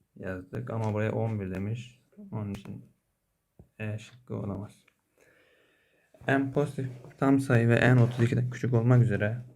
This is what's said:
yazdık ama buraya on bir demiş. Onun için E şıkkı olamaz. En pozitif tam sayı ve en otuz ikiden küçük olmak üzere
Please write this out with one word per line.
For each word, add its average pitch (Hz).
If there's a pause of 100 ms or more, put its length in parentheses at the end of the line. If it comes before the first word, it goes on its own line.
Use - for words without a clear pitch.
(160)
yazdık 95
ama 113
buraya 107
on 110
bir 92
demiş. 107 (300)
Onun 104
için - (920)
E 110
şıkkı -
olamaz. 104 (1400)
En 135
pozitif 143 (280)
tam 139
sayı 120
ve 117
en 127
otuz 120
ikiden 123
küçük -
olmak 120
üzere 104 (180)